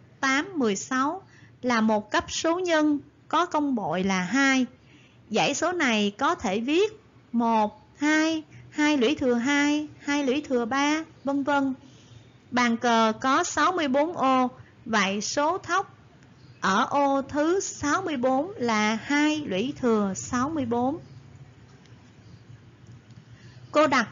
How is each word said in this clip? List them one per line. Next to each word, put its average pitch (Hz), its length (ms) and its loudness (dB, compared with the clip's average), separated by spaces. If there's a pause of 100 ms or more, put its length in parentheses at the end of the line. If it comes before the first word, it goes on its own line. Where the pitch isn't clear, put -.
(200)
tám, 277 340 -2
mười 226 220 0
sáu 277 460 -4 (400)
là 240 180 0
một 214 300 0
cấp 330 180 0
số 330 300 -2
nhân 311 400 2 (300)
có 330 180 0
công 294 280 -2
bội 185 300 -2
là 190 180 0
hai. 262 440 2 (640)
Dãy 277 240 0
số 330 180 -2
này 226 460 0
có 302 160 0
thể 214 260 -4
viết 320 400 0 (320)
một, 226 640 0
hai, 311 460 0 (280)
hai 302 260 2
lũy 262 180 2
thừa 262 200 2
hai, 285 540 0 (120)
hai 285 240 -2
lũy 277 240 0
thừa 240 160 0
ba, 285 400 0 (200)
vân 277 180 0
vân. 277 320 0 (760)
Bàn 233 260 2
cờ 226 440 4
có 277 240 2
sáu 311 280 0
mươi 330 160 0
bốn 294 280 0
ô, 254 340 2 (340)
vậy 208 360 -2
số 302 380 -2
thóc 381 360 -4 (640)
ở 208 300 0
ô 277 320 2
thứ 302 380 0
sáu - 420 -2
mươi 330 140 -4
bốn 262 400 0
là 220 460 0
hai 302 440 2
lũy 214 340 -2
thừa 214 360 2
sáu 247 320 -2
mươi 302 180 -2
bốn. 247 320 0 (2750)
Cô 302 160 4
đặt 262 260 0